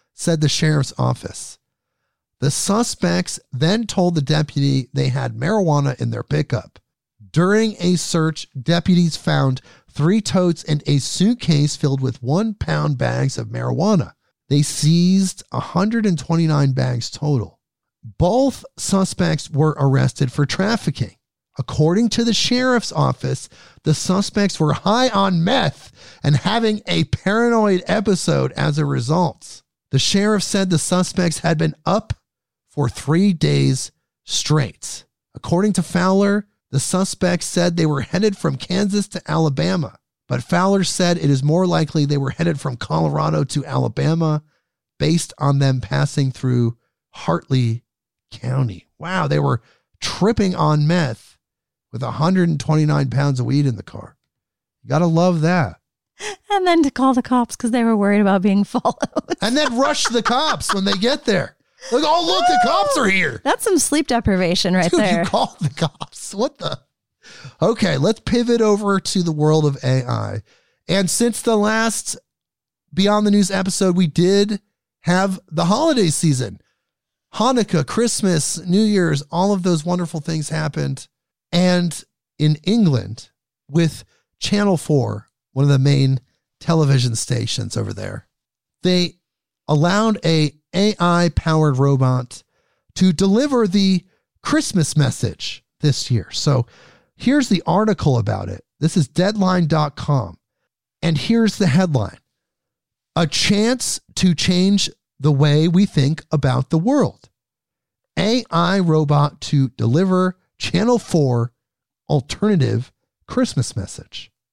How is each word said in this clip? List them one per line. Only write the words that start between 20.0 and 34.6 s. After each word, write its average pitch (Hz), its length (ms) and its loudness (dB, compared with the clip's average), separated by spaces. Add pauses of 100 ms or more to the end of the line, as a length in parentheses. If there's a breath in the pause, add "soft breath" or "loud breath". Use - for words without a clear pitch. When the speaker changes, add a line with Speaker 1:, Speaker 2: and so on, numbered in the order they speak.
Speaker 1:
for 147 140 0
trafficking. 190 720 -2 (420)
According 175 500 2
to 233 140 0
the 233 100 0
sheriff's 247 600 0
office, 135 560 -2 (340 soft breath)
the 156 100 2
suspects 196 640 -2
were 151 140 2
high 240 360 0
on 196 340 0
meth 190 480 -2 (320 loud breath)
and 147 140 2
having 214 500 0
a 170 160 0
paranoid 214 800 0
episode 175 680 0
as 147 240 -2
a 156 80 0
result. 143 760 -2 (300)
The 135 80 2
sheriff 202 420 2
said 190 280 -2
the 170 100 2
suspects 180 600 -2
had 160 180 0
been 156 180 -2 (100)
up 196 280 -2 (560)
for - 180 -4
three 175 460 0
days 143 580 0 (320)
straight. - 840 -4 (300)